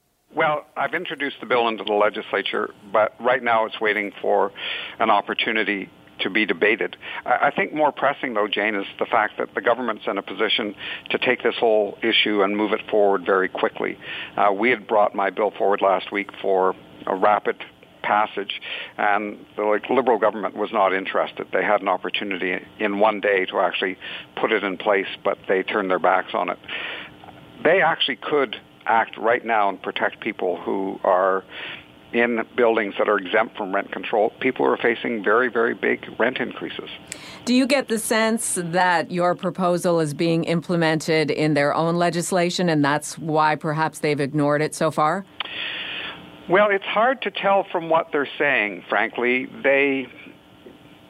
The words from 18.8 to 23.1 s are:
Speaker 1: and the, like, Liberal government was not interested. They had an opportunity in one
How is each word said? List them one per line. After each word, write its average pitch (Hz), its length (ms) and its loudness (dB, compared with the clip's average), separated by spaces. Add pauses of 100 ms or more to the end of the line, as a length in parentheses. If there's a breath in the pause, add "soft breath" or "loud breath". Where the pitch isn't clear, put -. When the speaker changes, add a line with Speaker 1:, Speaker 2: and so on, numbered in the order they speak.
Speaker 1:
and 104 420 -2 (160)
the, 104 80 -4
like, 104 260 0
Liberal 123 300 2
government 101 380 -2
was 104 160 -4
not 98 200 2
interested. 92 600 -2
They 95 100 0
had 98 200 2
an 98 60 -4
opportunity 92 680 -4 (220)
in 101 180 -2
one 107 220 4